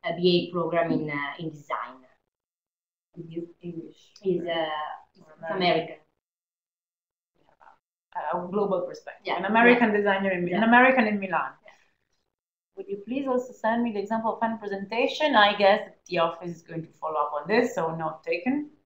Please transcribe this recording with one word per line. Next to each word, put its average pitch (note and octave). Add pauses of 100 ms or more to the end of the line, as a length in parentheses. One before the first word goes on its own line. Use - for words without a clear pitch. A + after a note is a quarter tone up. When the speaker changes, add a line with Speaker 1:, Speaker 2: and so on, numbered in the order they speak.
Speaker 1:
uh, E3
B F3 (280)
A -
program E3
in, D3+
uh, D3 (240)
in D#3+
design. C#3+ (1160)
Speaker 2:
And E3
he's E3 (140)
English, -
Speaker 1:
He's, F3
Speaker 2:
right? F3
Speaker 1:
uh, D#3
Speaker 2:
Or -
Speaker 1:
he's E3
Speaker 2:
American? -
Speaker 1:
American. E3+ (2500)
Speaker 2:
A F3+
global F#3+
perspective. -
Speaker 1:
Yeah, F3
Speaker 2:
An F3+
American A#3
Speaker 1:
yeah. G#3
Speaker 2:
designer G3
in F3+
Mi-, F3
an G3+
Speaker 1:
Yeah. A3+
Speaker 2:
American B3
in G#3
Milan. E3 (120)
Speaker 1:
Yeah. - (1040)
Speaker 2:
Would G3
you G3
please C4+
also B3+
send A#3
me A#3
the G#3
example A3
of -
final A3+
presentation? G#3+
I G#3
guess G#3 (260)
the F3
office E3
is -
going E3
to -
follow D#3
up D3
on D3
this, B3
so E3
note D#3+
taken. B3+ (160)